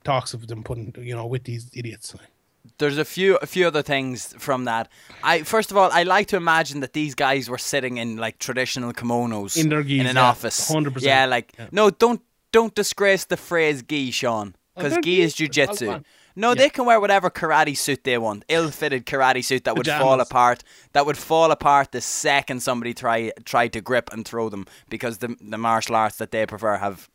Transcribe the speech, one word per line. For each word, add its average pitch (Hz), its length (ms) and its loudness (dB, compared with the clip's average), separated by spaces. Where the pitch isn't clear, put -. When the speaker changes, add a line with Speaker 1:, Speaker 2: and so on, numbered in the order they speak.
Speaker 1:
talks 131 320 -2
of 113 140 -14
them 113 160 -12
putting, 117 340 -10
you 123 160 -10
know, 117 100 -8
with 127 200 -6
these 120 280 -12
idiots. 117 440 -14
Speaker 2:
There's 147 200 0
a 151 60 0
few, 190 320 2
a 151 100 -2
few 180 220 2
other 147 140 0
things 131 560 -4
from 127 260 -2
that. 113 240 -2
I, 160 220 2
first 220 260 0
of 196 60 -2
all, 190 160 8
I 175 100 4
like 185 260 2
to 196 80 0
imagine 160 440 0
that 131 140 -8
these 151 200 -4
guys 135 340 0
were 123 100 -6
sitting 127 380 -4
in, 117 200 -6
like, 113 240 -8
traditional 123 520 -4
kimonos 120 640 -4
Speaker 1:
In 160 120 2
their 151 160 0
gis, 139 160 -2
Speaker 2:
in 127 80 0
an 127 80 -2
Speaker 1:
yeah, 127 120 6
Speaker 2:
office. - 400 -2
Speaker 1:
hundred 156 260 0
percent. 131 160 -2
Speaker 2:
Yeah, 131 160 6
like, 120 300 -2
Speaker 1:
Yeah. 117 140 -16
Speaker 2:
no, 208 200 4
don't, 233 300 2
don't 226 240 4
disgrace 196 500 2
the 175 120 -4
phrase 151 480 0
gi, 139 260 -4
Sean, 110 460 -4
Speaker 1:
Oh, 180 60 -10
Speaker 2:
'cause 143 100 -2
Speaker 1:
they're 349 100 0
Speaker 2:
gi 185 200 4
is 160 120 0
Speaker 1:
gi. 156 140 -2
Speaker 2:
jujitsu. 127 400 0
Speaker 1:
Oh, - 40 -16
Speaker 2:
No, 220 140 0
Speaker 1:
yeah. 240 40 4
Speaker 2:
they 269 160 6
can 262 140 -4
wear 233 160 6
whatever 196 300 2
karate 151 460 2
suit - 280 -2
they 127 120 2
want. 107 320 -4
Ill-fitted 151 580 -2
karate 131 380 2
suit 131 200 -2
that 113 120 -2
would 123 120 -2
fall 139 300 2
Speaker 1:
Pajamas. 123 120 0
Speaker 2:
apart. 123 340 2
That 143 120 4
would 143 140 -2
fall 160 320 2
apart 143 400 2
the 120 100 -8
second 139 600 -2
somebody 120 320 -4
try, 113 380 -2
tried 120 280 0
to 113 80 -6
grip 120 320 -2
and 107 120 -10
throw 113 260 -6
them, 98 160 -10
because 113 300 -8
the, 117 220 -8
the 107 180 -12
martial 113 380 0
arts 110 220 0
that 107 120 -8
they 110 160 0
prefer 104 300 -2
have 95 380 -6